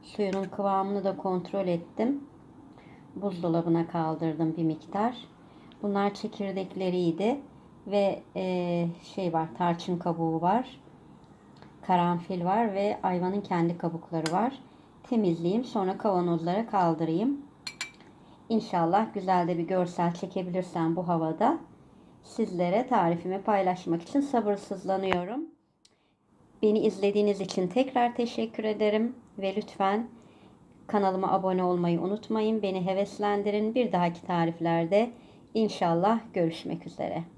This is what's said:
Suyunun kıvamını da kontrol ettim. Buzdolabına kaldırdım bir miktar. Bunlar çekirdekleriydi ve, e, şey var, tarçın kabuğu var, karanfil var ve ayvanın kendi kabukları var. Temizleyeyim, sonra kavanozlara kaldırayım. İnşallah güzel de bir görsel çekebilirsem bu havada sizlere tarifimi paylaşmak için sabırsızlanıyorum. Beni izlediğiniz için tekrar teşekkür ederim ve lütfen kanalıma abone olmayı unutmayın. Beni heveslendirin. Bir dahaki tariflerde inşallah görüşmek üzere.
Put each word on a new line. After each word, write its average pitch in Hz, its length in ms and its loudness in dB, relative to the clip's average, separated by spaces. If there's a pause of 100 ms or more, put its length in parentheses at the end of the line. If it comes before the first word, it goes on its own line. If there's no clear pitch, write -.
Suyunun 196 420 -2
kıvamını 196 600 0
da 190 140 -2
kontrol 185 500 -2
ettim. 214 560 -2 (920)
Buzdolabına 170 720 0
kaldırdım 160 720 -2
bir 170 60 -2
miktar. 196 520 -2 (680)
Bunlar 202 320 0
çekirdekleriydi 190 1300 -2 (480)
ve, 202 360 2 (120)
e, 175 520 0 (280)
şey 180 180 -2
var, 160 140 2 (100)
tarçın 175 400 0
kabuğu 165 440 0
var, 202 380 0 (1000)
karanfil 175 640 0
var 208 280 2
ve 202 300 0
ayvanın 185 380 0
kendi 170 360 0
kabukları 165 540 -4
var. 220 220 0 (500)
Temizleyeyim, 185 600 2
sonra 190 340 -2
kavanozlara 175 680 0
kaldırayım. 175 760 0 (1080)
İnşallah 202 640 2
güzel 180 340 2
de 175 100 0
bir 170 100 -2
görsel 175 460 0
çekebilirsem 175 840 -2
bu 170 120 -2
havada 175 500 2 (640)
sizlere 185 640 0
tarifimi 185 540 0
paylaşmak 180 600 0
için 285 200 0
sabırsızlanıyorum. 196 1200 -2 (1160)
Beni 214 180 4
izlediğiniz 202 640 2
için 185 260 -2
tekrar 240 480 0
teşekkür 226 480 -4
ederim 214 520 0 (220)
ve 190 180 -2
lütfen 208 520 0 (800)
kanalıma 190 440 2
abone 185 320 2
olmayı 175 380 2
unutmayın. 214 600 0
Beni 190 240 -2
heveslendirin. 208 880 0
Bir 240 160 2
dahaki 175 300 0
tariflerde 170 880 2 (420)
inşallah 202 680 2 (140)
görüşmek 170 540 -2
üzere. - 360 -6 (140)